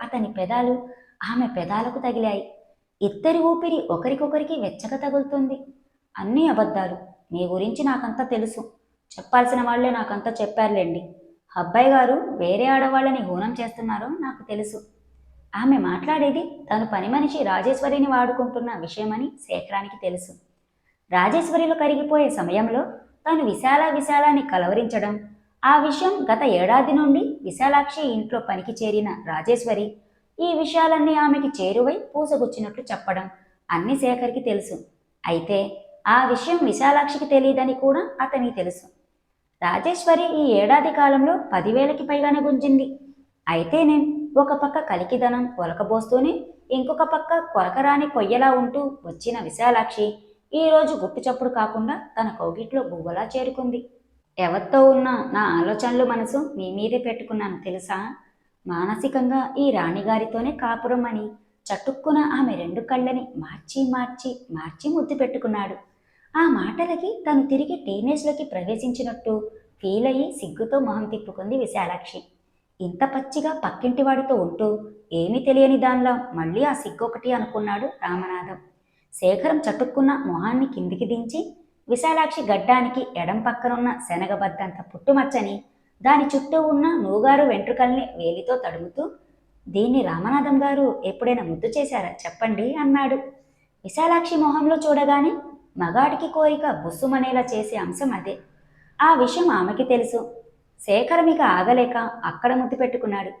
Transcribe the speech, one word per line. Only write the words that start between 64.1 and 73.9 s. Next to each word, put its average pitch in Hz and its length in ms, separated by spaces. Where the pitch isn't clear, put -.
మార్చి 160 420
ముద్దు 294 200
పెట్టుకున్నాడు. 214 600
ఆ 330 100
మాటలకి 339 800
తను 277 160
తిరిగి 277 400
టీనేజ్‌లోకి 285 580
ప్రవేశించినట్టు 220 1080
ఫీల్ 202 240
అయ్యి 269 260
సిగ్గుతో 226 460
మొహం 214 260
తిప్పుకుంది 214 540
విశాలాక్షి. 180 640
ఇంత 175 240
పచ్చిగా 302 600
పక్కింటి 247 380